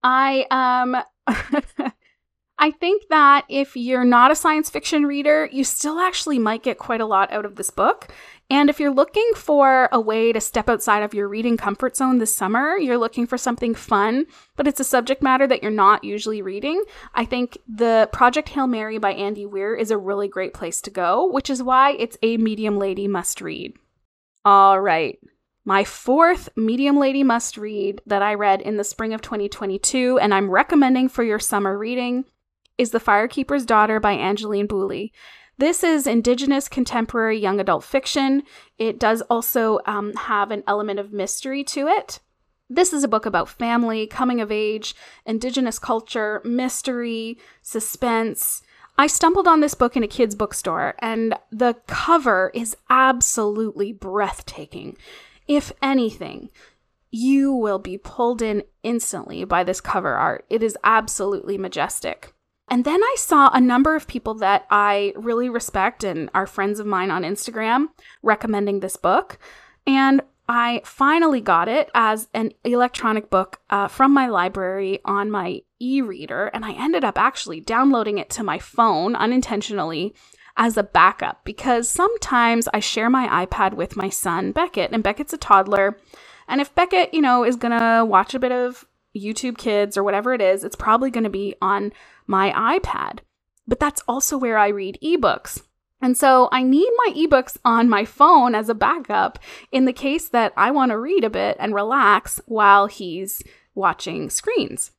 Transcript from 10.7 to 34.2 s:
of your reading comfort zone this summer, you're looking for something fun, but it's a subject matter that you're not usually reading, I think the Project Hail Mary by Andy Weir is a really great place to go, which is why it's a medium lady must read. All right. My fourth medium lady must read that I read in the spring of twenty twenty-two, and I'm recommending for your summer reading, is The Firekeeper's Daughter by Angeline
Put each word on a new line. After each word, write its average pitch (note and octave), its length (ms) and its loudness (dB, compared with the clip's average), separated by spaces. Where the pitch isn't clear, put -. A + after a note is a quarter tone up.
of G#3 120 -6
your G3+ 140 -4
reading A3+ 280 -2
comfort A3 400 -4
zone C4 220 2
this A3 160 0
summer, B3 420 -2
you're B3+ 220 0
looking A#3 280 -2
for B3+ 120 -4
something A#3 360 -2
fun, A3 520 0
but D4 140 0
it's C#4 120 -2
a C4 40 -2
subject C4 360 0
matter C4+ 260 4
that B3 160 0
you're G#3+ 100 -2
not G#3 320 4
usually G#3 380 -6
reading, C4+ 420 -4
I A#3 100 0
think B3 420 -4
the A3+ 460 2
Project B3+ 380 2
Hail C#4 160 -2
Mary A3 320 -4
by G3+ 160 0
Andy G3+ 320 -6
Weir G3+ 280 -4
is G#3+ 160 -4
a G#3+ 80 0
really G3+ 300 -4
great F#3+ 260 -6
place E3 280 -8
to G3+ 80 -12
go, G3 360 0
which C#4 240 -2
is B3+ 120 -4
why C4 360 4
it's A3+ 240 -6
a A3+ 140 0
medium G#3+ 420 -2
lady G3 300 -4
must F#3 320 -6
read. D#3+ 340 -12
All G3 340 8
right. E3 400 0
My G3 180 2
fourth E4 720 2
medium B3+ 440 0
lady C#4 260 2
must A#3 320 0
read G#3 500 -6
that G3+ 160 0
I G#3 120 0
read G3+ 260 2
in G#3+ 160 -4
the G#3 80 -2
spring A3 300 -6
of A3 80 -10
twenty G#3 260 -6
twenty-two, B3 680 0
and G#3 160 4
I'm G3 160 2
recommending C4 580 4
for A#3+ 160 -2
your G#3+ 140 -2
summer G3+ 380 -2
reading, B3 500 -4
is A#3 140 0
The - 100 0
Firekeeper's A#3+ 640 0
Daughter G#3+ 360 2
by G#3+ 120 0
Angeline G3+ 540 -2